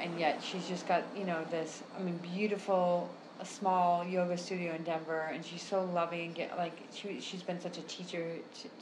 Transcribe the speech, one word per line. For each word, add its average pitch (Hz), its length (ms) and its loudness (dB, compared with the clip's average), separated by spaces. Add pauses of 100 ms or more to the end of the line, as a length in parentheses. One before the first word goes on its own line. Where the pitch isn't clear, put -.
and 170 160 -2
yet 156 240 2
she's 180 260 -4
just 180 180 -4
got, 175 160 4 (140)
you 202 80 -4
know, 165 260 0
this, 160 320 -2 (160)
I 190 40 -4
mean, 175 160 0
beautiful, 180 920 4 (320)
a 190 60 -6
small 180 580 6
yoga 180 320 4
studio 175 380 -2
in 165 80 -4
Denver, 160 500 0
and 156 120 -4
she's 170 180 -8
so 190 220 2
loving, 170 420 0
and 165 80 -6
get, 165 240 -4
like, 170 180 0 (160)
she, - 280 -6
she's 185 220 -8
been 175 180 -2
such 175 180 -6
a 160 40 -8
teacher 165 520 -4 (200)
t-, - 160 -12 (120)